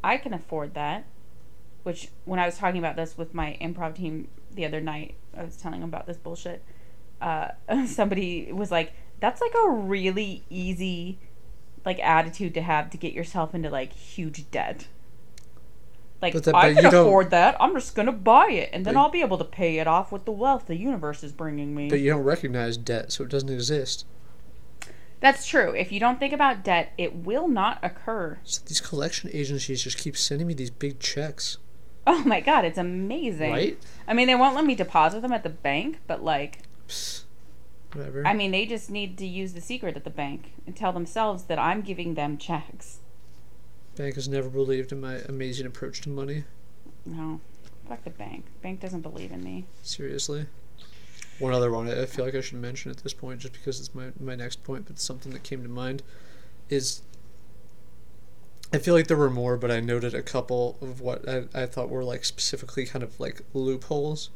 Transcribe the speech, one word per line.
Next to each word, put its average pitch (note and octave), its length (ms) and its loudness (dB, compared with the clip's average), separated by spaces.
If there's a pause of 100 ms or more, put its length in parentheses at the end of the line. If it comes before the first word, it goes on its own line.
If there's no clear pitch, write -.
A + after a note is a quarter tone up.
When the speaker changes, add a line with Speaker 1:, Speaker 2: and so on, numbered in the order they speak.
Speaker 1:
I A3+ 160 2
can A#3+ 160 -4
afford D#3 400 -4
that." D3+ 300 -2 (760)
Which, F3 260 -6 (160)
when F3+ 140 -2
I F3+ 80 4
was F3 120 0
talking F#3 200 2
about E3 180 0
this E3 200 -4
with E3 180 -6
my D#3 260 -2
improv E3 340 -4
team D#3+ 340 -4 (220)
the F#3 160 -4
other D#3 140 -4
night, D3+ 340 -6 (220)
I F3 80 -6
was E3 120 -8
telling F3 240 -6
them E3+ 80 -6
about - 180 -6
this E3+ 120 -6
bullshit. E3+ 440 -8 (580)
Uh, D#3+ 280 0 (200)
<laughs> B3+ 180 2
somebody F#3+ 640 0
was G3 180 -2
like, E3 220 2 (280)
"That's, A3+ 220 2
like, A#4 100 0 (140)
a F4 40 6
really G3 800 0
easy, F3+ 680 -2 (680)
like, F#3 160 0
attitude E3 540 4
to D#3+ 80 0
have D#3+ 280 2
to - 60 -6
get D#3+ 160 -4
yourself E3 420 -2
into, D#3+ 160 -2
like, C3 220 -2
huge - 580 -6
debt." - 360 -4 (1300)
Like, F3 140 2
Speaker 2:
But D#3 100 0
that, D#3 100 6
Speaker 1:
"I F3 160 12
Speaker 2:
but D3+ 40 6
Speaker 1:
can - 100 12
Speaker 2:
you C#4+ 60 12
don't F3 160 12
Speaker 1:
afford F#3+ 240 10
that. F3 300 10
I'm F4+ 140 6
just - 200 -2
gonna A3 180 4
buy A3+ 380 10
it, F#3+ 220 0
and F#3 120 -2
then G#3+ 100 2
Speaker 2:
But C4+ 60 8
Speaker 1:
I'll D4 80 8
be F4 140 2
able F#3+ 160 2
to E3 60 0
pay E3 340 2
it D#3+ 80 4
off F3 260 4
with G3 140 -6
the A3+ 60 0
wealth B3 340 2
the E3 100 -2
universe E3+ 460 -2
is C#3+ 100 -8
bringing D3 420 -4
me." D3 140 -2
Speaker 2:
But D3 120 4
you C#3 100 4
don't C#3+ 140 2
recognize B2 520 2
debt, A#2 360 -2
so - 120 -4
it B2+ 60 -6
doesn't C3+ 180 0
exist. C3 560 -2 (1160)
Speaker 1:
That's - 260 6
true. B3+ 280 4
If F3 160 -2
you G3+ 80 -2
don't B3 220 2
think C#4 120 0
about C4+ 300 4
debt, F3 340 2
it F3 180 -2
will G#3+ 340 0
not A3 340 2
occur. F3+ 600 -4
Speaker 2:
So - 220 -4
these D#3+ 140 0
collection - 520 -4
agencies C#3 500 -2
just - 160 -4
keep - 180 -6
sending D3 300 -2
me E3+ 80 -2
these B2+ 160 -6
big C#3 300 -6
checks. - 580 -4 (480)
Speaker 1:
Oh D#4+ 180 6
my G#3+ 160 6
God, C#4 240 6
it's E3 140 0
amazing. F#3 720 0
Speaker 2:
Right? E3 280 2 (280)
Speaker 1:
I G#3+ 80 2
mean, B3 140 6
they B3+ 80 6
won't C4 180 8
let D4+ 100 2
me C4+ 120 4
deposit F3+ 460 4
them B3+ 100 0
at A3+ 100 0
the E3 80 -4
bank, D#3+ 560 -2
but, - 160 -2
like, D3 380 0 (260)
Speaker 2:
Psst. - 380 -6 (680)
Whatever. C#3 340 -4
Speaker 1:
I G3+ 60 6
mean, G3+ 200 2
they G3 120 2
just A3 260 -4
need G3 280 -4
to G3 80 -6
use F#3 280 -4
the E3+ 60 -8
secret F#3+ 360 -4
at D3 80 -8
the D#3 60 -6
bank D3 420 -6 (140)
and F3 100 -8
tell F#3+ 160 0
themselves F#3 520 -2
that D#3+ 140 0
I'm F3 240 2
giving F3 320 -4
them D3 240 -2
checks. - 600 -6 (960)
Speaker 2:
Bank C#3 180 -4
has C3+ 140 -4
never C3+ 200 0
believed C3 440 0
in C3+ 80 -6
my C3 160 -6 (120)
amazing C3 380 -4
approach C3 360 -6
to D3 80 -4
money. C#3+ 340 -4 (600)
Speaker 1:
No. D#3+ 360 -6 (480)
Fuck A#3+ 160 -8
the - 60 -6
bank. - 340 -8 (180)
Bank F#3 160 -6
doesn't F#3 220 -6
believe D#3 320 -8
in - 100 -6
me. F#3 220 -6 (180)
Speaker 2:
Seriously. D3 640 -4 (960)
One C3 120 0
other B2 180 4
one A#2 180 -2
I B2 180 0
feel B2+ 180 -4
like C3 100 -2
I C3 60 0
should B2+ 200 -6
mention B2 300 -6
at C3 80 -8
this - 140 -6
point, B2+ 280 -8
just C3 120 -8
because C3 260 -6
it's C3 160 -8
my, B2+ 120 -6 (120)
my C3 160 -6
next B2 300 -8
point, C3 220 -6
but - 120 -8
something C3 340 -4
that - 120 -8
came C3 180 -6
to A#2+ 60 -6
mind B2+ 340 -4 (640)
is, C3+ 340 0 (1700)
I D3+ 60 2
feel F3 160 4
like D#3+ 120 6
there D#3+ 100 4
were C#3+ 140 6
more, B2 260 0
but A#2+ 140 0
I A2+ 100 2
noted A#2+ 340 0
a B2 80 -2
couple B2 600 0
of B2+ 180 -8
what B2 280 -4
I, B2+ 160 -2 (100)
I C3 120 -2
thought B2+ 220 -4
were, C3 160 -2
like, B2+ 200 -4
specifically - 600 -4
kind B2 180 -4
of, G#2+ 160 -8
like, B2 220 -6 (140)
loopholes. C#3+ 800 -2